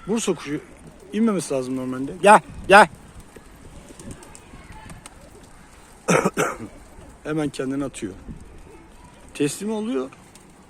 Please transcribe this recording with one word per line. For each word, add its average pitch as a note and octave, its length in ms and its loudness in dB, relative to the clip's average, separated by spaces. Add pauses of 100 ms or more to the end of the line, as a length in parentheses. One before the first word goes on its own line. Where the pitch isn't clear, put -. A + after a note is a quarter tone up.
Bursa G3+ 280 0
kuşu D3 260 -8 (520)
inmemesi G#3 420 0
lazım C3 220 -4
normalde. B2+ 360 -6 (100)
Gel, G3 180 10 (280)
gel. G3 200 12 (3250)
<coughs> - 100 6 (1080)
Hemen D3+ 240 -2
kendini C#3 360 -4
atıyor. G#2+ 280 -8 (1200)
Teslim E3+ 380 -2
oluyor. B3+ 380 -4 (600)